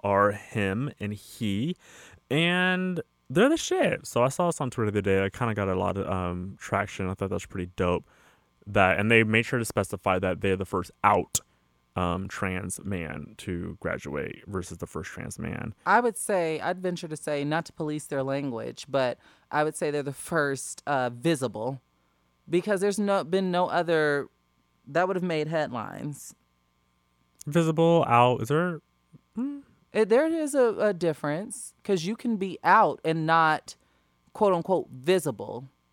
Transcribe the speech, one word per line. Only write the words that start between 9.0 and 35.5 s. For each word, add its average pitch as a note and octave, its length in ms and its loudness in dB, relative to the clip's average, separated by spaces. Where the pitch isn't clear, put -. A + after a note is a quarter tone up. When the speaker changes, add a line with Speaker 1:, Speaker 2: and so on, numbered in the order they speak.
Speaker 1:
and G#2+ 100 2
they A2+ 140 8
made A2 180 2
sure B2+ 160 -2
to A2+ 60 -2
specify F#2+ 560 0
that F#2 220 -2
they're F#2+ 120 2
the F#2+ 100 -2
first F2+ 280 -4
out, G2+ 380 4
um, F2+ 320 -2
trans F#2 560 -6
man E2+ 540 -8
to F2 420 -8
graduate - 640 -8
versus F#2 320 -8
the - 80 -10
first - 240 -10
trans - 300 -12
man. - 340 -8
Speaker 2:
I G3+ 140 4
would A#3+ 180 0
say, E3 440 -2
I'd F#3 200 -4
venture F3+ 280 -6
to D3+ 80 -8
say, D3 260 -4
not D#3 240 -2
to - 60 -20
police D3+ 340 -6
their C#3 160 -2
language, C3 680 -6
but C3 300 0
I D3+ 140 2
would D#3 100 -4
say D3+ 160 -2
they're C#3+ 140 -2
the C#3 80 -6
first, C#3+ 720 -4
uh, C3 240 0
visible, B2 680 -4
because F3+ 320 0
there's G3+ 180 0
no, G3 260 0
been F#3 260 0
no F3+ 160 2
other, D#3 640 0
that E3 220 0
would G3 80 0
have F3 80 -2
made D#3 240 0
headlines. C#3 840 -6
Speaker 1:
Visible, E3 600 4
out, A#2+ 360 6
is A2+ 60 -6
there? E3 320 -2
Hmm. C#4 260 -6
Speaker 2:
It, G#3 180 2
there C4+ 160 6
is D#4 280 -2
a, A#3+ 240 4
a G#3 140 2
difference, E3 800 -4
'cause F3+ 220 0
you G#3+ 120 -2
can A#3 200 -2
be F#3 260 -4
out F3+ 400 6
and D#3+ 220 0
not, D#3+ 520 2
quote G3+ 180 4
unquote, F3 380 0
visible B2+ 800 -2